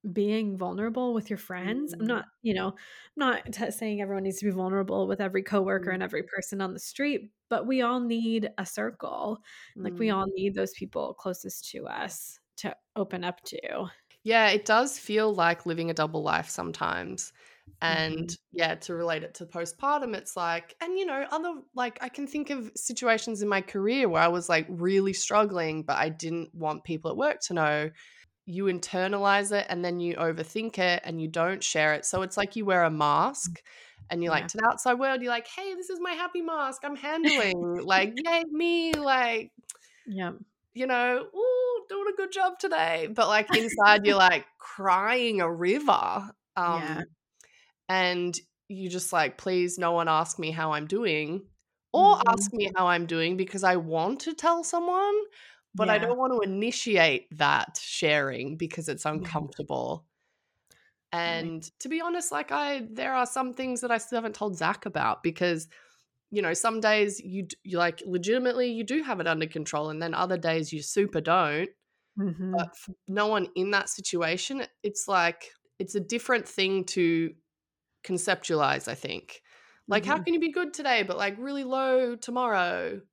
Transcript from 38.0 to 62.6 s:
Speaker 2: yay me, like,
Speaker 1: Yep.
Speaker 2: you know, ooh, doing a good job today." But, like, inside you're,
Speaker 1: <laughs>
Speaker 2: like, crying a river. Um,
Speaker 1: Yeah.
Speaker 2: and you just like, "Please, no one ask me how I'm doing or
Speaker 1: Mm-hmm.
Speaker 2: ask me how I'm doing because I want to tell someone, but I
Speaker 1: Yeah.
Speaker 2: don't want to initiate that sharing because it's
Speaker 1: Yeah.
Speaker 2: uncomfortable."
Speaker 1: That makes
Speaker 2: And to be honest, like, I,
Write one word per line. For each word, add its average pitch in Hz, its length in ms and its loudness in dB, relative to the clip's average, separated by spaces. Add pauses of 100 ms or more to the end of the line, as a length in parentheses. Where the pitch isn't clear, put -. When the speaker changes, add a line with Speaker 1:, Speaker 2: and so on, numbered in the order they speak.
Speaker 2:
yay 330 260 2
me, 330 480 0
like, 247 520 2 (540)
Speaker 1:
Yep. 190 360 -6 (320)
Speaker 2:
you 254 140 -2
know, 247 480 2
ooh, 494 540 2
doing 403 240 -4
a - 20 -4
good 381 160 -4
job 370 280 0
today." 165 540 0
But, 214 140 4
like, 214 260 2
inside 208 520 6
you're, 202 100 6
Speaker 1:
<laughs> - 20 6
Speaker 2:
like, 180 280 8 (140)
crying 202 800 2
a 170 100 2
river. 196 800 2 (240)
Um, 165 420 0
Speaker 1:
Yeah. - 60 -6 (840)
Speaker 2:
and 180 500 2 (300)
you 190 200 -8
just 180 240 -4
like, 156 260 2
"Please, 180 400 0
no 170 140 2
one 170 160 2
ask 160 300 2
me 160 120 -4
how 160 220 -2
I'm 151 140 -4
doing 175 600 -2 (460)
or 392 240 8
Speaker 1:
Mm-hmm. 226 220 4
Speaker 2:
ask 202 140 -4
me 202 220 0
how 185 120 4
I'm 175 200 4
doing 170 300 0
because 185 280 -4
I 180 120 6
want 165 440 0
to 320 140 -6
tell 339 280 2
someone, 359 520 0 (600)
but 214 140 2
I 214 80 6
Speaker 1:
Yeah. 220 80 2
Speaker 2:
don't 247 140 0
want 254 140 2
to 226 160 2
initiate 190 800 2 (100)
that 143 440 2
sharing 143 760 0
because 160 320 -6
it's - 240 -6
Speaker 1:
Yeah. 180 140 -6
Speaker 2:
uncomfortable." 147 800 -6 (1160)
Speaker 1:
That 170 100 0
makes 165 180 -4
Speaker 2:
And 160 160 -10 (100)
to 254 100 -10
be 320 120 -2
honest, 339 300 -2
like, 294 200 -4
I, 285 380 -2